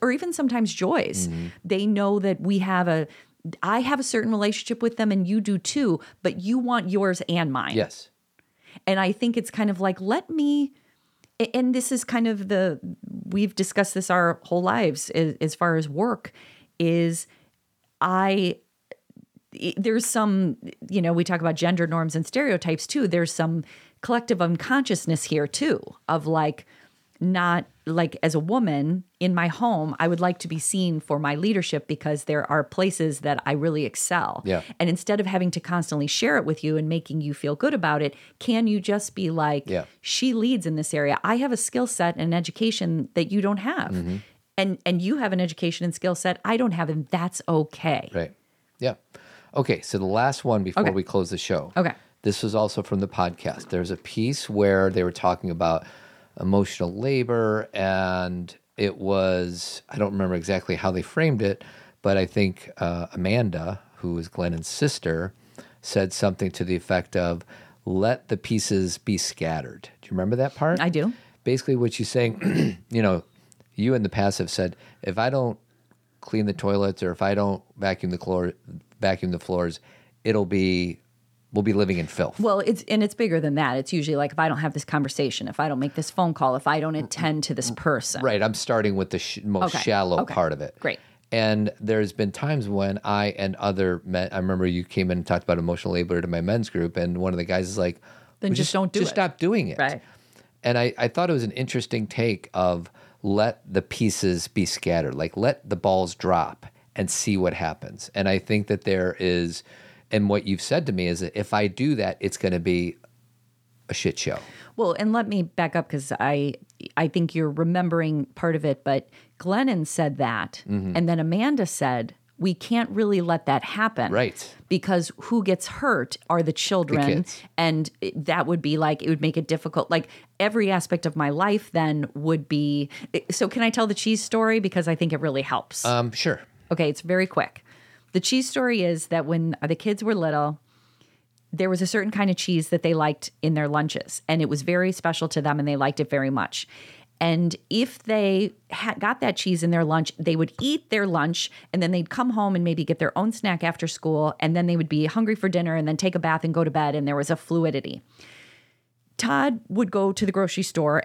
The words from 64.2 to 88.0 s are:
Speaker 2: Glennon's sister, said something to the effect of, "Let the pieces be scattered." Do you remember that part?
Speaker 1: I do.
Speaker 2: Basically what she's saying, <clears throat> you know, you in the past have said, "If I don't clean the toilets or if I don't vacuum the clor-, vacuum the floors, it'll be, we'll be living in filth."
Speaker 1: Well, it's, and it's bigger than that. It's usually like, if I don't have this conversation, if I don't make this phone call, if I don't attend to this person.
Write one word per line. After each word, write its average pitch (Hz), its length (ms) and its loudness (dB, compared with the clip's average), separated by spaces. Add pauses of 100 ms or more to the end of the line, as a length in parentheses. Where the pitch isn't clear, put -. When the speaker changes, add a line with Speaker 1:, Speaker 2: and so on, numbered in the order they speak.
Speaker 2:
Glennon's 82 400 -4
sister, 87 640 -2 (480)
said 95 320 0
something 95 380 0
to - 140 -8
the 90 120 0
effect 90 400 -2
of, 85 260 0 (440)
"Let 101 420 0
the 107 80 0
pieces 98 640 0
be 101 180 -2
scattered." - 720 -6 (140)
Do - 60 -20
you - 20 -20
remember 95 260 0
that 135 180 0
part? 165 260 0
Speaker 1:
I 175 100 2
do. 165 220 0 (320)
Speaker 2:
Basically 131 320 0
what 120 180 0
she's 110 160 -4
saying, 123 760 0
<clears throat> - 60 -20
you 117 100 2
know, 92 240 4 (500)
you 120 200 2
in 117 80 2
the 98 80 0
past 101 280 2
have 87 120 -4
said, 90 260 -2 (260)
"If 95 160 -4
I 120 120 2
don't 131 280 0 (640)
clean 110 260 -2
the 101 60 0
toilets 98 500 0
or 90 100 0
if 85 100 -4
I 98 120 2
don't 101 280 0 (160)
vacuum 95 320 -2
the 87 80 -4
clor-, 90 340 -2 (480)
vacuum 92 320 0
the 87 60 -2
floors, 87 400 -2 (460)
it'll 107 220 2
be, 90 540 0 (520)
we'll 104 100 2
be 104 100 4
living 95 260 2
in 82 100 -2
filth." - 320 -4
Speaker 1:
Well, 202 200 2
it's, 202 280 0
and 214 140 2
it's 208 120 0
bigger 180 260 0
than 147 140 0
that. 139 220 2
It's 135 160 -4
usually 156 240 0
like, 143 160 0
if 147 60 -4
I 160 100 4
don't 143 100 0
have 156 160 -2
this 147 100 -6
conversation, 139 640 -2
if - 140 -4
I 156 80 0
don't 135 100 -2
make 143 160 -2
this 156 160 -4
phone 170 240 0
call, 131 220 2
if 143 100 -6
I 151 140 2
don't 156 160 -2
attend 151 480 -2
to 147 100 -4
this 120 160 -2
person. 117 520 -2